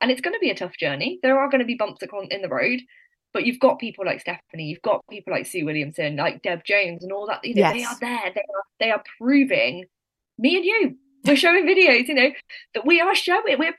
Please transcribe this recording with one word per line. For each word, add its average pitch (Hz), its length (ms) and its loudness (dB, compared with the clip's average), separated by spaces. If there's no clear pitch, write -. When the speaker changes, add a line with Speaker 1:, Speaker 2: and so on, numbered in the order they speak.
Speaker 1:
and 247 100 2
it's 254 100 -2
gonna 415 180 -4
be 339 100 0
a - 60 -2
tough 180 220 -10
journey. 170 460 -4
There 262 160 4
are 277 100 0
gonna 262 160 2
be 233 100 -4
bumps 214 280 -6
acon-, 196 280 -10
in 196 100 -6
the 180 80 -6
road, 247 300 0
but 208 120 -2
you've 247 160 -2
got - 180 4
people 196 260 -8
like - 140 -2
Stephanie, - 460 -12
you've 160 160 -10
got - 280 -2
people 190 220 -12
like - 140 -4
Sue 175 200 -8
Williamson, 151 520 -4
like 156 240 -2
Deb 180 240 -6
Jones 180 380 -2
and 185 100 -10
all 208 140 -8
that, - 180 -8
you 240 100 -6
know, 190 160 4
they 240 80 -4
Speaker 2:
Yes. 240 140 -6
Speaker 1:
are - 60 -14
there. 220 360 -6
They 208 60 -4
are, 196 220 -8
they 226 120 0
are 156 120 -2
proving, 185 640 2
me 302 180 2
and 349 80 0
you, 392 320 0
we're 285 120 6
showing 349 280 4
videos, 302 420 6
you 302 80 -2
know, 254 160 4
that 226 120 -4
we 339 140 6
are 370 160 2
showing, 359 440 0
we're 330 200 0